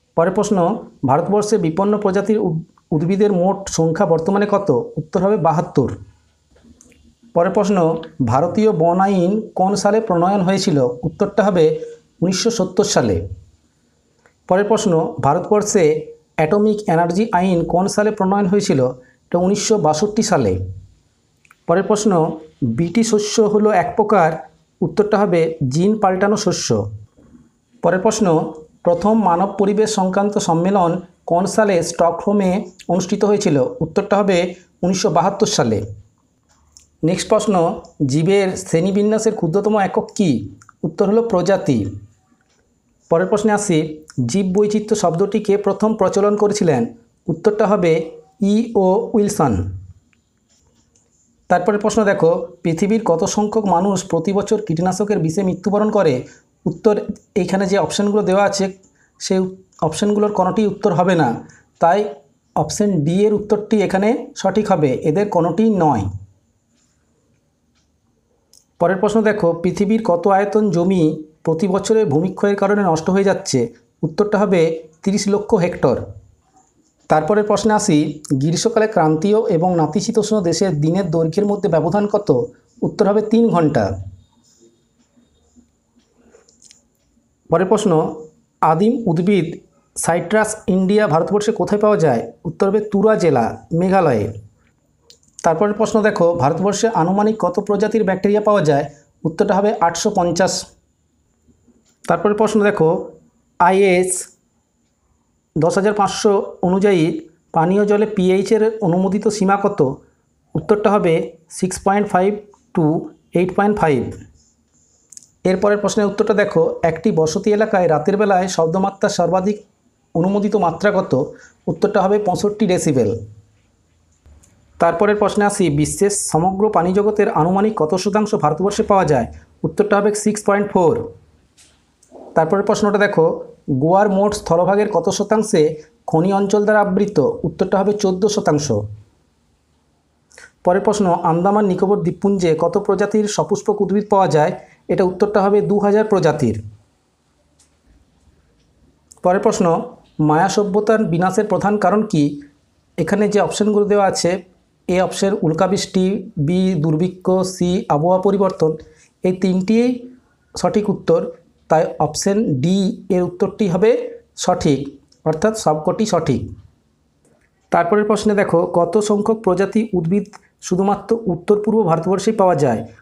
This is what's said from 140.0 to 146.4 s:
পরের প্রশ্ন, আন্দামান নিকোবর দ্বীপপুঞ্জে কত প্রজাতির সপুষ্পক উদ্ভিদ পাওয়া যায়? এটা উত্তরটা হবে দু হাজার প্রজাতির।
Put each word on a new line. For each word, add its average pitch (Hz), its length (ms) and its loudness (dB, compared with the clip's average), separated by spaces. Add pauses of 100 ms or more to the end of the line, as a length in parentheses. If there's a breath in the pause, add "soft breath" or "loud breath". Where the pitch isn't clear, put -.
পরের 180 180 2
প্রশ্ন, 202 320 0
আন্দামান 175 520 0
নিকোবর 190 360 0
দ্বীপপুঞ্জে 175 580 0
কত 170 180 0
প্রজাতির 202 500 0
সপুষ্পক 202 540 -2
উদ্ভিদ 202 280 -2
পাওয়া 190 180 4
যায়? 151 240 2 (360 loud breath)
এটা 170 160 0
উত্তরটা 196 380 0
হবে 202 200 2
দু 190 180 0
হাজার 208 260 2
প্রজাতির। 151 580 0 (2500)